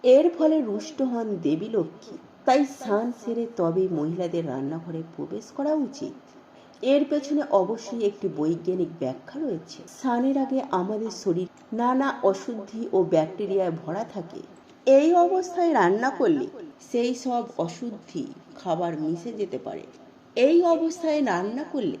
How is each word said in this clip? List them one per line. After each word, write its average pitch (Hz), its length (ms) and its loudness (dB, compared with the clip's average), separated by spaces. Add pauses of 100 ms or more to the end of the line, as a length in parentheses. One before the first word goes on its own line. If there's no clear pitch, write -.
এর 269 260 8
ফলে 311 320 4
রুষ্ট 214 400 -6
হন 240 260 -2 (140)
দেবী 160 280 0
লক্ষ্মী। - 480 -4 (280)
তাই 262 200 6
স্নান 220 460 -2
সেরে 233 340 -4 (100)
তবেই 180 320 2
মহিলাদের 165 600 -2
রান্নাঘরে 160 540 -6 (140)
প্রবেশ 175 300 -10 (100)
করা 294 180 -2
উচিত। 262 400 -6 (680)
এর 277 280 4
পেছনে 294 320 0 (100)
অবশ্যই 214 520 0
একটি 202 240 -2 (100)
বৈজ্ঞানিক 165 600 -2
ব্যাখ্যা 135 400 -8
রয়েছে। 233 480 -6
স্নানের 262 500 -2
আগে 262 220 0 (120)
আমাদের 208 400 -2
শরীর 180 360 -2 (260)
নানা 254 340 2 (160)
অশুদ্ধি 214 580 -2 (120)
ও 185 100 4
ব্যাকটেরিয়ায় 180 680 0
ভরা 165 320 -6
থাকে। 180 380 -12 (460)
এই 277 260 8
অবস্থায় 349 600 4
রান্না 214 360 4
করলে 175 380 2 (440)
সেই 247 240 0
সব 247 280 -2 (140)
অশুদ্ধি 165 680 -6 (320)
খাবার 170 440 -2
মিশে 165 340 -4
যেতে 202 240 -6
পারে। - 260 -10 (520)
এই 294 260 6
অবস্থায় 330 640 2
রান্না 208 380 -2
করলে 220 380 -4